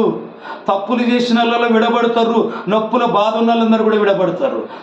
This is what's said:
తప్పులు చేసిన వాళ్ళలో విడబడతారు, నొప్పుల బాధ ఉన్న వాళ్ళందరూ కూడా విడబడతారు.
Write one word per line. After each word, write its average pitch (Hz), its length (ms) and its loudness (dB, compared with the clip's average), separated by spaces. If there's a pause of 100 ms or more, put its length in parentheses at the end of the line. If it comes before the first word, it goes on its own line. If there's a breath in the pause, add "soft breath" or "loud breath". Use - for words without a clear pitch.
(680 loud breath)
తప్పులు 214 340 0
చేసిన 233 360 0
వాళ్ళలో 233 360 2
విడబడతారు, 226 640 2 (300 loud breath)
నొప్పుల 220 360 0
బాధ 208 320 2
ఉన్న 226 140 2
వాళ్ళందరూ 226 340 2
కూడా 214 140 2
విడబడతారు. 196 600 0 (220 loud breath)